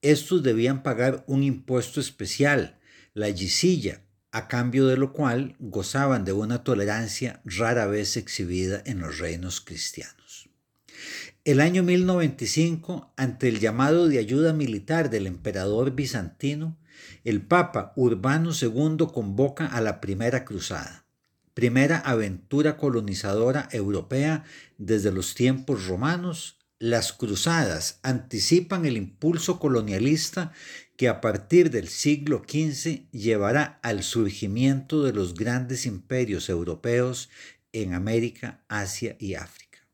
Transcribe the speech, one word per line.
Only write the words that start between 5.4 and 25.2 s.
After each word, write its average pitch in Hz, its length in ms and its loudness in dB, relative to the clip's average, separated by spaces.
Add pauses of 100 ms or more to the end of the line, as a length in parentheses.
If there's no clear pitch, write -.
gozaban 120 680 0
de 95 80 -2
una 110 300 -2
tolerancia 110 800 -2
rara 113 440 0
vez 101 300 -2
exhibida 92 680 -4
en 113 140 -6
los 80 180 -8
reinos 85 440 -6
cristianos. - 880 -12 (920)
El 139 180 6
año 180 200 4
mil 180 240 4
noventa 175 380 2
y - 40 -4
cinco, 165 680 -2
ante 127 320 0
el 113 120 0
llamado 139 500 4
de 139 80 4
ayuda 131 340 2
militar 147 580 0
del 104 180 0
emperador 101 680 -2
bizantino, 143 840 -4 (460)
el 107 180 0
Papa 170 540 0
Urbano 131 560 2
segundo 151 640 0
convoca 123 540 -2
a 120 120 -2
la 110 220 -2
Primera 117 420 -2
Cruzada, - 640 -10 (480)
primera 131 460 2
aventura 127 760 0
colonizadora 113 960 0
europea 127 720 -2 (340)
desde 104 360 2
los 92 220 -4